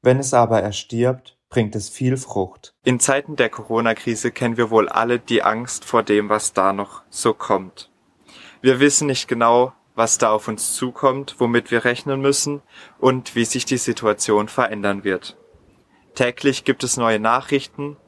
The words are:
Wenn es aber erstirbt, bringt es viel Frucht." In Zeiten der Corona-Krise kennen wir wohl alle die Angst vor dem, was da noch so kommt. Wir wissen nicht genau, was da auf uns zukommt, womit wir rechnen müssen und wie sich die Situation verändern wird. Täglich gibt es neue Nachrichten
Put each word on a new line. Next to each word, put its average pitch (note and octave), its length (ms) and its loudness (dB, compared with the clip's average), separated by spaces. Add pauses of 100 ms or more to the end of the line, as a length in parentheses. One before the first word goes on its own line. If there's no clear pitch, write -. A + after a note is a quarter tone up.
Wenn B2+ 160 4
es C3+ 160 -4
aber A2+ 260 4
erstirbt, A#2 760 -4 (100)
bringt A2 280 -2
es G2+ 120 -8
viel B2+ 300 -2
Frucht." - 560 -8 (100)
In B2 160 0
Zeiten C#3 360 -2
der A#2 120 2
Corona-Krise A#2 840 -2
kennen A#2 260 -2
wir A2+ 120 0
wohl A2 180 4
alle A#2+ 300 0
die A#2 240 0
Angst A2+ 440 -2
vor A2+ 160 0
dem, G#2 260 2
was G#2+ 240 -2
da G2 220 2
noch - 340 -10
so - 240 -2
kommt. - 580 -6 (680)
Wir B2+ 200 4
wissen D3 260 4
nicht C3+ 220 -4
genau, A#2+ 440 4 (220)
was A2+ 240 0
da A2+ 120 2
auf G#2+ 160 0
uns - 280 -6
zukommt, C3 640 -2
womit A#2+ 320 0
wir A#2 140 0
rechnen C3+ 360 -2
müssen C#3 400 -2 (380)
und B2+ 360 0
wie A#2 120 2
sich - 180 -4
die B2+ 140 -2
Situation G#2+ 680 0
verändern G#2 560 -2
wird. F#2+ 340 -4 (760)
Täglich B2+ 500 0
gibt C3+ 200 -2
es B2+ 140 -4
neue A2+ 220 2
Nachrichten C3+ 760 -2 (120)